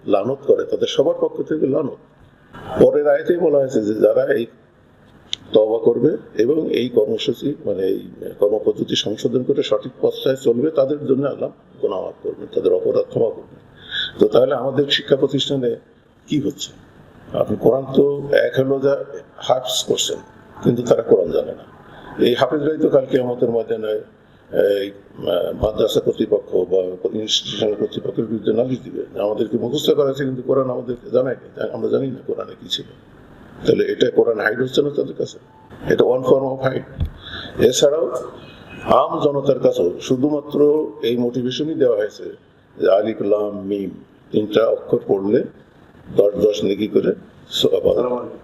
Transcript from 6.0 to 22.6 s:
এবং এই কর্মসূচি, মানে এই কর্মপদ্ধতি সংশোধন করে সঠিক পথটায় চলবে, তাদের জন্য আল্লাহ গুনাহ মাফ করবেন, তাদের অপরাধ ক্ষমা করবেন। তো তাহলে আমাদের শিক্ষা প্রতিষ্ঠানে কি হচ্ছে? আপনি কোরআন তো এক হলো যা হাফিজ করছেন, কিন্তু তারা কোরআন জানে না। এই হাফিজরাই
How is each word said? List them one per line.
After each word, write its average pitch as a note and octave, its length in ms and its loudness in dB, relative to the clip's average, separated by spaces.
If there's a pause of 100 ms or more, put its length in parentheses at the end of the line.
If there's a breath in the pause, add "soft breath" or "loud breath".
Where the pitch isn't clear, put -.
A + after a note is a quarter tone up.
এবং B2+ 220 2 (140)
এই B2 180 0
কর্মসূচি, A#2 600 0 (160)
মানে F#2+ 180 -2
এই G2 160 0 (400)
কর্মপদ্ধতি G#2+ 560 0
সংশোধন A#2 480 -2
করে - 200 0
সঠিক - 380 -2
পথটায় B2+ 340 0
চলবে, C3 360 0
তাদের C#3+ 340 0
জন্য C3 220 0
আল্লাহ G#2+ 220 -6 (320)
গুনাহ G2+ 200 -2
মাফ - 220 -10
করবেন, F2 320 -8
তাদের F2+ 180 2
অপরাধ G#2 360 0
ক্ষমা A2+ 200 0
করবেন। - 320 -14 (580 loud breath)
তো - 80 6
তাহলে C3+ 280 4
আমাদের C3 340 0
শিক্ষা - 260 2
প্রতিষ্ঠানে C3+ 540 0 (580)
কি D3+ 120 -2
হচ্ছে? - 320 -8 (600)
আপনি - 240 -2
কোরআন C3 280 2 (100)
তো C#3 100 6 (280)
এক A#2+ 260 2
হলো C3+ 200 2
যা C#3 140 2 (440)
হাফিজ - 500 -2
করছেন, - 320 -2 (440)
কিন্তু A#2+ 200 2
তারা - 180 4
কোরআন F2+ 300 2
জানে - 280 -2
না। - 60 -20 (600 loud breath)
এই A#2+ 100 4
হাফিজরাই D3+ 420 0